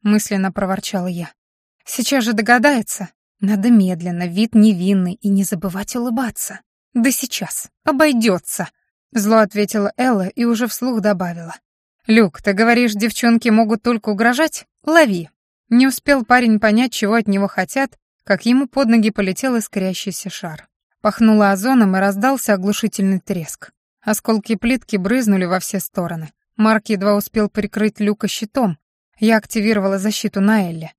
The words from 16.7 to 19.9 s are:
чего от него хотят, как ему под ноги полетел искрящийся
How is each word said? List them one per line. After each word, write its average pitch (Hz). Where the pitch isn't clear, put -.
чего 214
от 214
него 196
хотят, 269
как -
ему 254
под 269
ноги 220
полетел 208
искрящийся 190